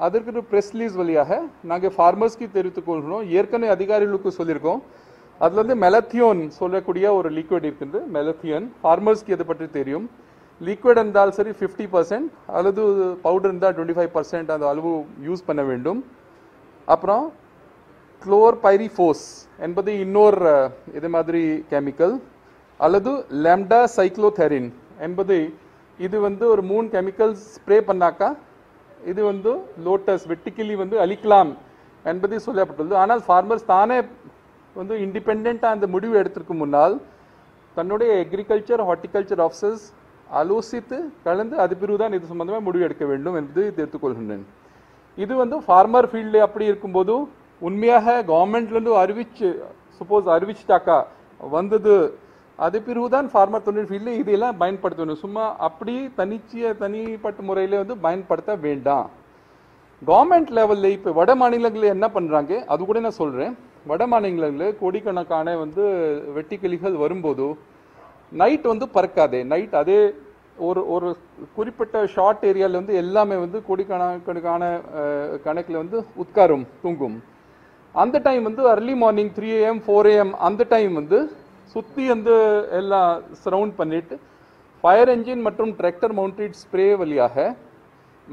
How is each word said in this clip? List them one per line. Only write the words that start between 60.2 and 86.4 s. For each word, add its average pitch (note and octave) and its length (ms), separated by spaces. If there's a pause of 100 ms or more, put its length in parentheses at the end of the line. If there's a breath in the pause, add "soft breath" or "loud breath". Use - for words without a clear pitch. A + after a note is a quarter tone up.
level G#3 360
இப்ப G3 260
வட F#3 240
மாநிலங்கள்ல A#3 480
என்ன G3+ 260
பண்றாங்க, E3 580
அது D#3 180
கூட G#3+ 140
நான் A3+ 120
சொல்றேன். D#3 460 (280)
வட E3+ 220
மாநிலங்கள்ல F#3 720
கோடிக்கணக்கான F3 800
வந்து D#3+ 240 (540)
வெட்டுக்கிளிகள் F3+ 580
வரும்போது D3+ 640 (760 soft breath)
night A#3 340
வந்து A3+ 200
பறக்காதே, D#3 600
night D#3+ 300
அதே G3+ 380 (440)
ஒரு, F3+ 320
ஒரு F3 280 (380)
குறிப்பிட்ட A3 520
short G#3 380
ஏரியால F#3+ 260
வந்து F#3+ 240
எல்லாமே G3 400
வந்து F3+ 300
கோடிக்கணக்கான, F3 1120 (180)
அஹ், D3 480
கணக்குல E3 260
வந்து F3+ 340 (120)
உட்காரும், E3+ 480 (160)
தூங்கும். C3+ 520 (600 soft breath)
அந்த B3 240
time C4 260
வந்து A3 320
early A#3 180
morning G#3+ 460
three A3 240
A A3 60
M, A3+ 180
four G#3 180
A G#3 160
M G3 100
அந்த G#3 380
time G#3+ 240
வந்து F3 380 (320)
சுத்தி - 440
வந்து A3 640
எல்லாம் F#3 500 (240)
சரவுண்ட் G3+ 300
பண்ணிட்டு E3 440 (640 soft breath)
fire A3 280
engine A#3+ 320
மற்றும் A3 280
tractor F#3 460
mounted G3 360